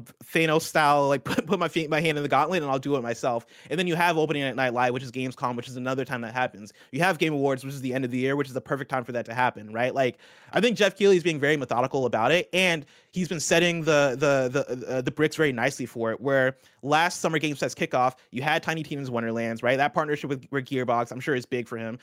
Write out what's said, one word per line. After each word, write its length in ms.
Thanos 380
style, 460
like, 160
<laughs> 0
put, 220
put 120
my 100
feet, 220
my 100
hand 160
in 60
the 60
gauntlet 340
and 80
I'll 80
do 180
it 60
myself. 420
And 80
then 80
you 100
have 200
Opening 400
Night 160
Live, 220
which 80
is 100
Gamescom, 440
which 120
is 80
another 280
time 180
that 100
happens. 400
You 100
have 180
Game 160
Awards, 300
which 100
is 60
the 120
end 120
of 60
the 80
year, 160
which 140
is 60
the 60
perfect 300
time 140
for 80
that 140
to 80
happen, 380
right? 220
Like, 240
I 80
think 180
Jeff 180
Keighley 200
is 60
being 160
very 180
methodical 500
about 260
it, 200
and 340
he's 160
been 120
setting 420
the, 360
the, 460
the, 240
uh, 140
the 80
bricks 260
very 160
nicely 340
for 240
it, 100
where 360
last 380
Summer 180
Games 200
Fest 200
kickoff, 360
you 120
had 200
Tiny 200
Tina's 280
Wonderlands, 520
right? 140
That 160
partnership 380
with, 200
with 140
Gearbox, 480
I'm 80
sure 140
is 120
big 220
for 80
him. 260